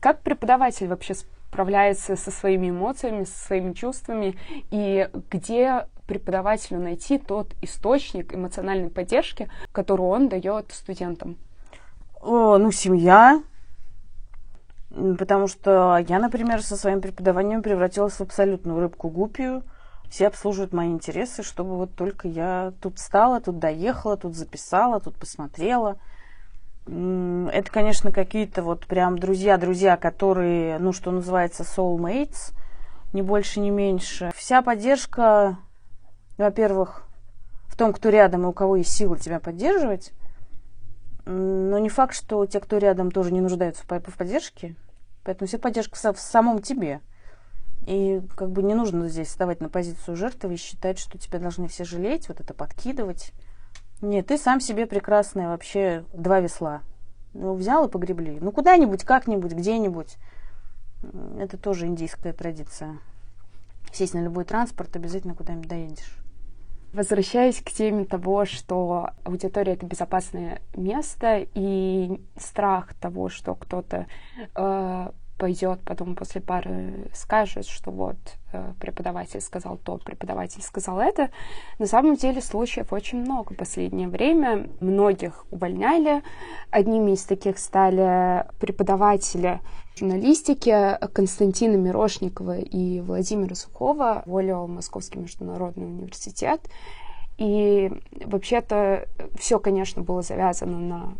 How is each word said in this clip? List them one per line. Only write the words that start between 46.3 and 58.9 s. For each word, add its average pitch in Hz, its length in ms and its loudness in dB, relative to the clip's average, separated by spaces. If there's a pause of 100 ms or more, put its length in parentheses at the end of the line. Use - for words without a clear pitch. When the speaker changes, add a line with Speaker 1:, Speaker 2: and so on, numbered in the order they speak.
Speaker 2:
тебе. 180 380 -4 (840)
И 190 340 2 (160)
как 190 140 -2
бы 190 120 0
не 202 120 4
нужно 175 340 0
здесь 160 200 -4
вставать 175 320 -2
на 156 80 -6
позицию 175 480 -4
жертвы 202 380 -4
и - 20 -6
считать, - 420 -6
что - 200 -8
тебя - 220 -6
должны 175 280 -4
все - 160 -8
жалеть, 180 440 -4
вот - 120 -8
это - 140 -8
подкидывать. 220 800 -4 (720)
Нет, 202 240 0
ты 285 120 2
сам 254 220 4
себе 226 260 -2
прекрасная 202 640 2
вообще 170 640 -2
два 185 280 4
весла. 156 420 -4 (500)
Ну, 190 220 -6
взял 240 320 4
и - 40 -2
погребли. 170 500 -4
Ну, 196 120 -2
куда-нибудь, 277 520 8